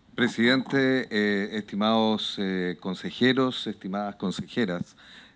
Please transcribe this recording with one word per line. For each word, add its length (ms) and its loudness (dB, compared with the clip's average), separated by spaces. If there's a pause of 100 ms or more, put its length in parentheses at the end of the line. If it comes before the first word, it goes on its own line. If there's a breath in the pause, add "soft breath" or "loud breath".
(140)
Presidente, 960 2
eh, 460 0
estimados, 800 0
eh, 400 -2
consejeros, 880 0
estimadas 480 -6
consejeras, 840 -4 (400 loud breath)